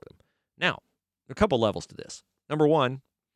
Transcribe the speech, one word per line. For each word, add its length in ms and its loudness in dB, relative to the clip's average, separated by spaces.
them. 120 -20
Now, 240 -4
there 60 -14
are 0 -
a 20 -12
couple 240 0
levels 280 0
to 80 -20
this. 280 -16
Number 180 2
one, 320 2